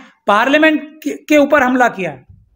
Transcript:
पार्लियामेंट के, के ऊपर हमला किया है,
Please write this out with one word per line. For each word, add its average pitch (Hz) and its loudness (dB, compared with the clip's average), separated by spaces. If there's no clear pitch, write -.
पार्लियामेंट 277 0
के, 285 -6
के - -2
ऊपर 285 2
हमला 247 0
किया 180 -10
है, 131 -20